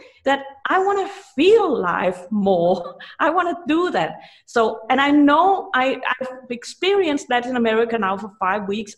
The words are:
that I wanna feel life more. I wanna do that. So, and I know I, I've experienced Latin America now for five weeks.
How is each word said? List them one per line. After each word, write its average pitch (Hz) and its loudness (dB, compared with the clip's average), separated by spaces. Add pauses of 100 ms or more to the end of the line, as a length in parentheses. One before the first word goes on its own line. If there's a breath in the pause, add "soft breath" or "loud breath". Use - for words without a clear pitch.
(260 loud breath)
that 269 0 (280)
I 349 2
wanna 392 0 (280)
feel 392 6 (120)
life 180 -2 (100)
more. 185 0 (240 loud breath)
I - 2
wanna 349 0 (120)
do 330 0
that. 180 -2 (340 loud breath)
So, 220 -2
and 262 2
I 285 2
know 302 4
I, 262 0 (120)
I've 254 -6 (220)
experienced 311 -2
Latin 247 -2
America 233 0
now 196 -2
for 208 -12
five 190 -2
weeks. 202 -6